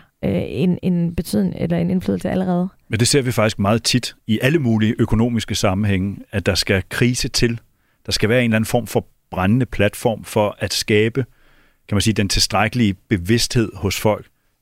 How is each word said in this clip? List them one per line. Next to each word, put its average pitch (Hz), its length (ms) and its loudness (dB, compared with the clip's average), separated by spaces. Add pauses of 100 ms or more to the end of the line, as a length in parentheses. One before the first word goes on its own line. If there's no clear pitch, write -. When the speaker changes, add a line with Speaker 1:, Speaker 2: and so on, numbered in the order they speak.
(240)
Speaker 1:
øh, 190 220 -2
en, 165 360 0
en 170 320 0
betydning 190 440 -2
eller 170 200 -2
en 170 120 0
indflydelse 185 400 -2
allerede. 185 380 0 (200)
Speaker 2:
Men 107 120 -2
det 120 80 4
ser 143 140 4
vi 123 100 -2
faktisk 110 260 0
meget 107 240 2
tit - 340 -2 (100)
i 107 160 0
alle 160 160 2
mulige 110 400 2
økonomiske 113 560 0
sammenhænge, 98 600 0 (160)
at 101 140 -2
der 95 80 2
skal 95 340 0
krise 123 400 0
til. 117 320 0 (460)
Der - 60 -4
skal 107 160 0
være 120 100 4
en 123 60 2
eller 113 120 2
anden 110 100 0
form 117 200 -2
for 104 200 -2 (240)
brændende 101 360 2
platform - 580 -2
for 104 340 0
at 101 140 -4
skabe, 113 520 2 (640)
kan - 80 -2
man 95 60 2
sige, 110 120 2
den 101 140 0
tilstrækkelige 107 640 0 (140)
bevidsthed 110 640 0
hos 92 260 -4
folk 104 260 -2 (360)